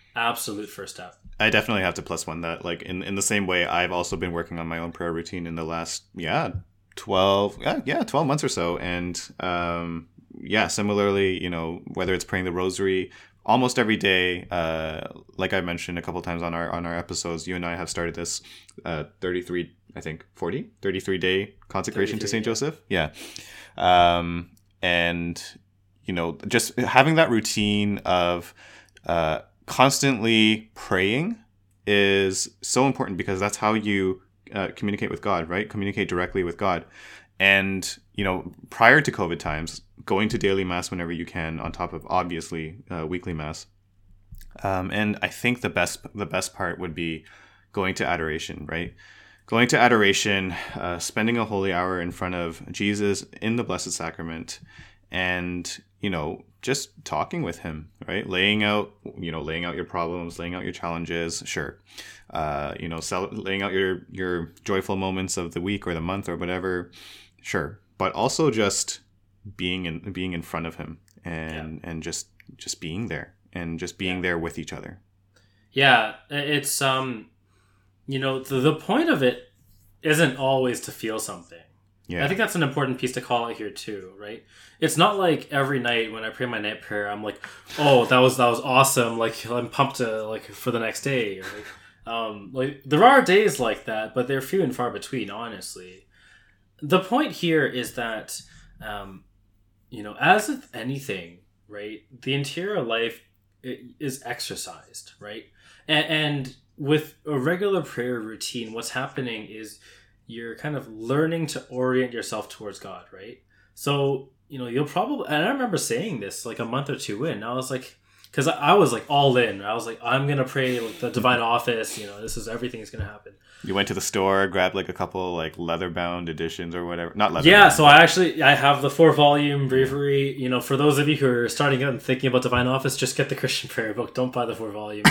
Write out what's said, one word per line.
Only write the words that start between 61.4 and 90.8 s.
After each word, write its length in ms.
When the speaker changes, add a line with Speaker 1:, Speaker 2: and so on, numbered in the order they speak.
Speaker 2:
sure. 320
Uh, 500
you 80
know, 120
cel-, 300
laying 320
out 100
your, 380
your 420
joyful 320
moments 400
of 180
the 60
week 260
or 80
the 60
month 280
or 80
whatever, 540
sure. 400
But 160
also 380
just 500
being 300
in, 260
being 200
in 100
front 240
of 80
him 240
and, 580
Speaker 1:
Yeah. 80
Speaker 2:
and 120
just, 240
just 240
being 260
there 280
and 260
just 180
being 200
Speaker 1:
Yeah. 60
Speaker 2:
there 160
with 200
each 160
other. 260
Speaker 1:
Yeah, 440
i-, 60
it's, 480
um, 480
you 120
know, 240
the, 140
the 180
point 360
of 120
it 300
isn't 340
always 460
to 80
feel 300
something. 380
Speaker 2:
Yeah. 160
Speaker 1:
I 40
think 100
that's 160
an 80
important 360
piece 140
to 80
call 240
out 120
here 140
too, 480
right? 240
It's 160
not 220
like 340
every 260
night 320
when 140
I 60
pray 160
my 120
night 220
prayer, 300
I'm 120
like, 160
"Oh, 280
that 120
was, 200
that 80
was 140
awesome. 580
Like, 260
I'm 240
pumped 280
to, 300
like, 180
for 260
the 80
next 240